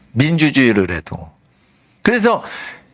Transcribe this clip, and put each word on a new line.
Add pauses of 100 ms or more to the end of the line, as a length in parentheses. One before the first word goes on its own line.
(120)
민주주의를
해도. (720)
그래서 (500)